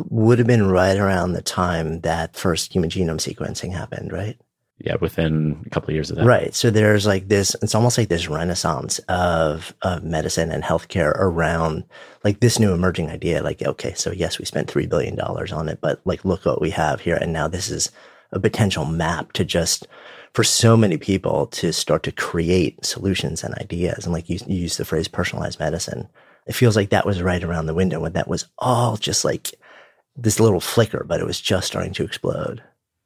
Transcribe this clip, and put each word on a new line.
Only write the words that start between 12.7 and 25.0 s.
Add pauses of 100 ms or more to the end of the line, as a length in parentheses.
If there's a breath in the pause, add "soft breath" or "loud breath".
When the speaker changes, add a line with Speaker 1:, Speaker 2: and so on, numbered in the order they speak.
Speaker 1:
emerging
idea.
Like,
okay,
so
yes,
we
spent
three
billion
dollars
on
it,
but,
like,
look
what
we
have
here.
And
now
this
is (400 loud breath)
a
potential
map
to
just, (480 loud breath)
for
so
many
people
to
start
to
create
solutions
and
ideas.
And
like
you,
you
use
the
phrase